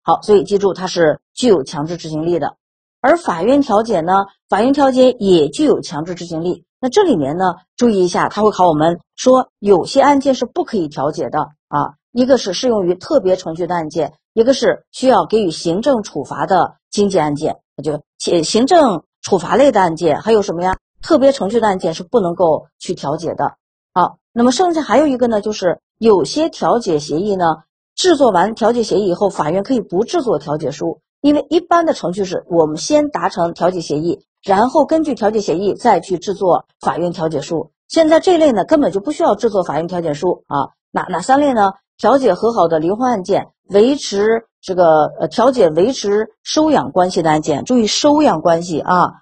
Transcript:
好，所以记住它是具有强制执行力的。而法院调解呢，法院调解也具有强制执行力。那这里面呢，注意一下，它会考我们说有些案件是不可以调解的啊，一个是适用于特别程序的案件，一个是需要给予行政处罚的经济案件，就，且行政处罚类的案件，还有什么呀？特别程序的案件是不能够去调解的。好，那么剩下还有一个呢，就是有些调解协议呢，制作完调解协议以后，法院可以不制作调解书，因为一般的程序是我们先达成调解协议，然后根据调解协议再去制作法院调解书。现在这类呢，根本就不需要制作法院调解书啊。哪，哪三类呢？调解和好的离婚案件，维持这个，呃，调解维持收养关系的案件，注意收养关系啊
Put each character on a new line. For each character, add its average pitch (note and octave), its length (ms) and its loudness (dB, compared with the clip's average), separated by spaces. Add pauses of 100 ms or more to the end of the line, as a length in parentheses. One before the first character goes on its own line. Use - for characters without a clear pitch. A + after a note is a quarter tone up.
好， D#3+ 200 -2
所 G#3 140 2
以 F3 100 2
记 G3 120 -2
住 F#3+ 160 0
它 F3+ 140 -8
是 E3 320 0 (140)
具 B3 160 0
有 E3+ 120 4
强 D3 240 -8
制 E3+ 120 -8
执 E3 100 -14
行 D#3 180 -6
力 E3+ 140 -2
的。 - 160 -6 (460)
而 D#4 160 2
法 F#3 260 -6
院 C#4 180 2
调 A3 220 0
解 A3 160 -2
呢， F3 140 0 (340)
法 G3+ 140 0
院 C4 100 2
调 C#4 180 2
解 B3+ 300 4
也 F3 300 4
具 D4+ 160 -2
有 C3 160 2
强 D3+ 240 -8
制 F3 100 -10
执 F3 100 -12
行 E3 160 -8
力。 F3 220 -6 (160)
那 B3+ 100 -4
这 G4+ 140 2
里 D4+ 120 2
面 D3+ 220 -2
呢， F#3 160 0 (240)
注 A#3+ 120 2
意 F#3+ 160 2
一 - 20 -2
下， F3 220 -2
它 G#3 120 -4
会 G#3+ 80 4
考 F3+ 180 2
我 D#3+ 60 4
们 E3 260 2 (160)
说 B3+ 340 2 (100)
有 G3+ 260 2
些 C4+ 160 2
案 C#4 180 4
件 C4+ 140 0
是 B3+ 140 -2
不 - 160 -6
可 - 140 -6
以 D#3+ 100 -2
调 D3 240 -4
解 D3+ 180 -6
的 D#3 200 -4 (180)
啊， C#3+ 260 -4 (180)
一 B3 140 0
个 B3+ 120 4
是 G3 160 -4
适 B3+ 140 -4
用 G#3+ 180 0
于 F3+ 100 0
特 C4+ 240 -2
别 F#3 160 2
程 E3 200 -10
序 E3+ 120 -6
的 F3+ 80 -4
案 D#3+ 140 -4
件， D3+ 240 -4 (200)
一 A3 100 2
个 C4 100 4
是 A3 380 0
需 - 160 -2
要 G3+ 180 4
给 G#3+ 180 0
予 E3 80 -2
行 F3 300 -4
政 B3 200 0
处 D3 220 -10
罚 C#3+ 240 -6
的 F3 260 0 (160)
经 G3+ 180 0
济 F#3 120 0
案 D3+ 160 0
件， D3 200 -4 (280)
就， D3+ 180 -6 (160)
且 F3 240 0
行 G#3+ 240 0
政 C4+ 380 2 (180)
处 - 160 0
罚 F3 180 -2
类 C4+ 160 6
的 G#3 80 2
案 E3 160 2
件， D#3 240 0
还 A3 120 -2
有 G#3+ 100 4
什 F#3+ 140 -4
么 E3+ 80 -4
呀？ F#3 120 -2 (280)
特 D#4 160 2
别 C4+ 120 4
程 G3 200 -4
序 A#3 80 0
的 G#3+ 80 2
案 F#3 100 0
件 F3 160 -4
是 F3+ 80 -12
不 - 180 -2
能 F3 140 -2
够 D#3+ 320 0 (140)
去 F3+ 160 -8
调 D3 200 -6
解 D3+ 200 -8
的。 C#3 180 -4 (400)
好， - 240 0 (160)
那 A#3 100 0
么 B3 80 4
剩 F4 220 0
下 D#4 80 -2
还 A3 160 0
有 D#4 80 4
一 C4 120 0
个 A#3+ 100 0
呢， A3 140 -2
就 G#3+ 100 -6
是 F3+ 280 -4 (200)
有 G#3 240 4
些 D#4 260 -2
调 G3+ 300 -2
解 F3+ 180 -2
协 D3 220 -4
议 G3+ 160 -2
呢， E3 220 0 (380)
制 F4+ 220 2
作 C4 140 4
完 F#3+ 240 0
调 A3+ 180 0
解 A#3+ 80 -2
协 F#3+ 180 0
议 G#3 60 0
以 F3 80 0
后， G3+ 160 0
法 D3+ 220 -4
院 F#3+ 100 0
可 C4 140 -2
以 A3 60 0
不 F#3 220 -2
制 E4 200 -2
作 F3+ 160 -2
调 D3+ 180 -6
解 D3 140 -6
书， E3+ 280 -8 (220)
因 D4 140 2
为 - 140 -2
一 E4+ 100 0
般 E4+ 260 0
的 D#4+ 80 0
程 - 180 -6
序 F#3 140 -4
是 F3 220 -8
我 E3+ 180 2
们 D3+ 120 -6
先 D4 320 0
达 F3 200 -4
成 E3+ 240 -2
调 F3+ 160 -2
解 F#3 120 -6
协 D3+ 180 -4
议， E3+ 260 -4 (160)
然 F#3+ 280 2
后 D4+ 160 2
根 D#4+ 180 0
据 D4 100 -4
调 G#3 160 -2
解 G#3+ 120 -2
协 D#3 160 -2
议 F#3+ 160 -2
再 G3+ 260 2
去 F3 180 -4
制 F#3+ 160 -8
作 F3 320 0 (140)
法 C#3+ 180 -4
院 F3 140 -4
调 D#3+ 160 -6
解 D#3+ 140 -4
书。 - 280 -6 (200)
现 E4 180 2
在 D#4+ 120 4
这 F4+ 180 2
类 D#4 160 4
呢， F#3 100 0
根 D4+ 160 2
本 G#3 120 2
就 F#3+ 100 -4
不 D4 100 -6
需 E4 120 -4
要 A#3+ 120 2
制 A3+ 140 -2
作 G3 120 0
法 D#3 140 -6
院 D#3+ 100 -4
调 F3 140 -6
解 D#3+ 140 -4
书 F3+ 340 -4
啊。 C#3 220 -4 (220)
哪， F3+ 180 -4
哪 F3 100 -6
三 C4 200 2
类 C#4+ 140 2
呢？ G3 200 2 (240)
调 A#3 200 4
解 A#3 160 2
和 G#3 200 0
好 F3+ 140 2
的 D#3+ 120 0
离 D#3+ 120 0
婚 A#3+ 160 -2
案 A#3 160 -2
件， E3 260 -2 (200)
维 A3+ 260 4
持 A3 500 -2 (160)
这 F#3+ 120 -8
个， D#3+ 340 4 (120)
呃， D#3+ 80 -2
调 C4 240 2
解 A3 200 2
维 F3+ 200 2
持 G#3 380 -2 (140)
收 D#4 280 0
养 E3+ 200 0
关 F#3 200 2
系 F#3+ 100 -2
的 E3 80 0
案 D#3 120 2
件， - 240 -4
注 B3+ 120 0
意 A3 80 2
收 D4 360 2
养 F#3+ 200 2
关 E3+ 220 2
系 E3 160 -6
啊 F3 320 0 (100)